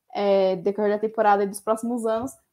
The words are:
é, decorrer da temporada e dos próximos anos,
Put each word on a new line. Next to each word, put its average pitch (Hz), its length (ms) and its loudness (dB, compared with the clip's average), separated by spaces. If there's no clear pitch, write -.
é, 196 420 2
decorrer 202 360 0
da 208 80 0
temporada 208 440 2
e 202 40 -2
dos 196 120 -8
próximos 226 460 -4
anos, 226 260 -4